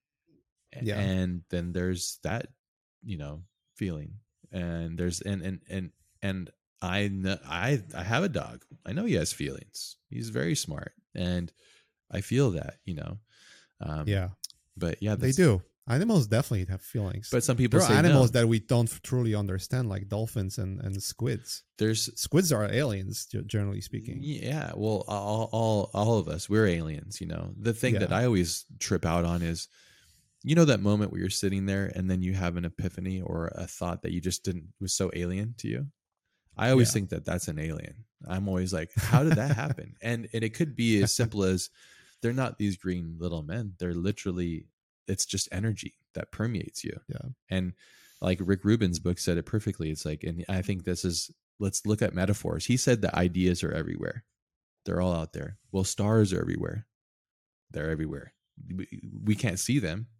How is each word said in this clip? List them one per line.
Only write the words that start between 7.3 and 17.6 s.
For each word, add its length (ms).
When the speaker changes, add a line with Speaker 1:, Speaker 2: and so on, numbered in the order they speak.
Speaker 1:
I, 380
I 80
have 200
a 60
dog. 340
I 80
know 120
he 100
has 180
feelings. 640
He's 200
very 260
smart, 380
and 380
I 120
feel 300
that, 340
you 100
know. 240
Um, 280
Speaker 2:
Yeah. 220
Speaker 1:
but 240
yeah, 140
Speaker 2:
They 120
Speaker 1:
that's 100
Speaker 2:
do. 240
Animals 400
definitely 380
have 160
feelings. 500
Speaker 1:
But 120
some 140
people 220